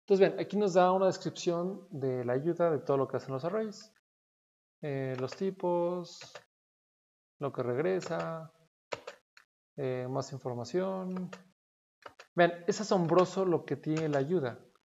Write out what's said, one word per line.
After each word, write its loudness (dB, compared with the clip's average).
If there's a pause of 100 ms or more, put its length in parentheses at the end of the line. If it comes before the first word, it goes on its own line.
Entonces 6
ven, -6
aquí -4
nos 2
da 8
una 4
descripción -2
de -2
la 0
ayuda 2
de 0
todo 0
lo 2
que -4
hacen -6
los -4
arrays. -4 (880)
Eh, -4
los -4
tipos, -2 (1200)
lo -4
que -6
regresa, -4 (1200)
eh, -4
más -4
información. -6 (1040)
Vean, 2
es -2
asombroso 4
lo 2
que -4
tiene -2
la 0
ayuda. -2 (260)